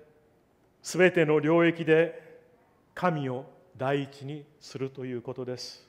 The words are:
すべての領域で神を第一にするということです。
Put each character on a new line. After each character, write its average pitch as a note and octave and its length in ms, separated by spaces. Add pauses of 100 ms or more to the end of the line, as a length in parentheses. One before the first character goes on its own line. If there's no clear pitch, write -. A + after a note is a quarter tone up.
(840)
す - 160
べ F3+ 120
て E3+ 140
の D3+ 160
領 E3 260
域 E3 180
で D#3+ 540 (560)
神 D#3 340
を B2+ 180 (300)
第 C#3 260
一 C3+ 240
に D3 180 (160)
す - 180
る C3 120
と C3 140
い B2+ 100
う A#2 80
こ B2+ 120
と C3 100
で B2 120
す。 - 320